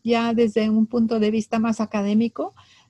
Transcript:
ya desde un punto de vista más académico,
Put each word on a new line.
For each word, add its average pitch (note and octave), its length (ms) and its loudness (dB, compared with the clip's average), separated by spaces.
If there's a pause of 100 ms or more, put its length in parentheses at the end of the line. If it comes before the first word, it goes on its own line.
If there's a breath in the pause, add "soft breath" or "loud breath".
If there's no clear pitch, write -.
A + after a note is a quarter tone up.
ya A#3 300 0
desde A3 360 2
un A3 180 2
punto A3+ 320 0
de G#3+ 120 2
vista A3+ 280 -2
más A3+ 200 -2
académico, A3 760 -2 (340 soft breath)